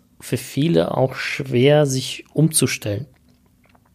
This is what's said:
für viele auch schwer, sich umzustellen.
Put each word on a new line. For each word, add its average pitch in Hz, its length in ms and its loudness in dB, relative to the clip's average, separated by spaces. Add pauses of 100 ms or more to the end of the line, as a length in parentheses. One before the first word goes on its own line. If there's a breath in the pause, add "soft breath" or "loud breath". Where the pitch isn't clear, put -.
(200)
für - 160 -6
viele 165 600 0
auch 131 180 0
schwer, 139 720 2
sich 131 460 -4
umzustellen. 147 760 0 (880)